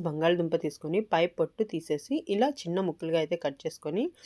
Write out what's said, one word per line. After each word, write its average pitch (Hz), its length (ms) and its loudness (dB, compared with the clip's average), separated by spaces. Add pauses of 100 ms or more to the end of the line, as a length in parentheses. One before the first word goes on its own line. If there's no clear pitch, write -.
(100)
బంగాళదుంప 165 440 2 (120)
తీసుకొని 156 340 -2 (160)
పై 165 80 6 (160)
పొట్టు 160 220 0 (100)
తీసేసి 160 200 -4 (420)
ఇలా 226 120 4 (140)
చిన్న 170 260 -2
ముక్కలుగా 165 340 -2
అయితే 160 220 0
కట్ 139 220 -4
చేసుకొని 160 380 -4 (240)